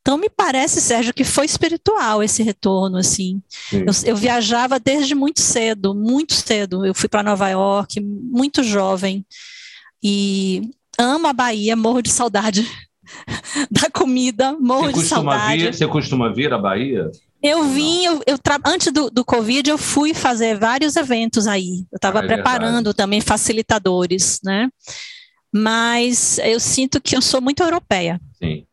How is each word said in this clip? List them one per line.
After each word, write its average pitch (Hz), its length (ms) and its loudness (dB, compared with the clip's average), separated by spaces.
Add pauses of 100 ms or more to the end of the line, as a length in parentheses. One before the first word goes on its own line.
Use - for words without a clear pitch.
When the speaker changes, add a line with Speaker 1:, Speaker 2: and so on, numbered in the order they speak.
Speaker 1:
Então, 269 160 2
me 381 140 0
parece, 302 500 0
Sérgio, 233 320 0
que - 120 0
foi 285 200 0
espiritual 320 760 0
esse 214 220 0
retorno, 190 520 0
assim. 190 520 -2
Speaker 2:
Sim. - 300 -6
Speaker 1:
Eu, 190 320 0
eu 226 60 2
viajava 240 640 0
desde 277 380 0
muito 285 240 0
cedo, 220 520 0
muito 240 420 0
cedo. 196 520 0
Eu 190 80 0
fui - 140 -2
pra 208 160 0
Nova 202 240 2
York, 196 520 0
muito 247 600 -2
jovem. 190 640 0 (760)
E 202 680 0 (260)
amo 277 300 2
a 294 60 2
Bahia, 226 420 0
morro 226 260 2
de 220 100 -2
saudade 214 540 0 (540)
<laughs> - 500 -6
da 269 220 0
comida, 254 600 0
morro 269 300 2
Speaker 2:
Você 285 100 0
Speaker 1:
de - 80 -4
Speaker 2:
costuma 165 320 0
Speaker 1:
saudade. 185 260 0
Speaker 2:
vir, 170 160 0
você 156 140 0
costuma 127 440 0
vir 131 200 -2
à 120 60 0
Bahia? 101 520 -2 (320)
Speaker 1:
Eu 294 160 2
Speaker 2:
Ou 311 60 2
não? 277 80 0
Speaker 1:
vim, 311 320 0
eu, 339 220 0
eu 269 120 0
tra-, 285 260 0
antes 330 280 0
do, 277 180 0
do 240 140 0
covid, 247 440 0
eu 302 100 2
fui 294 360 0
fazer 226 440 0
vários 269 380 2
eventos 226 500 0
aí. 185 460 -2
Eu 190 60 -10
tava 196 220 2
Speaker 2:
Ah, 202 40 -4
é - 40 -4
verdade. 196 140 0
Speaker 1:
preparando 233 520 0
também 208 260 0
facilitadores, 190 1200 0
né? 196 240 0 (840)
Mas 233 840 0
eu 226 200 0
sinto 262 420 0
que - 160 -2
eu 254 60 2
sou - 180 2
muito 277 220 0
europeia. 190 580 0 (180)
Speaker 2:
Sim. 78 340 -6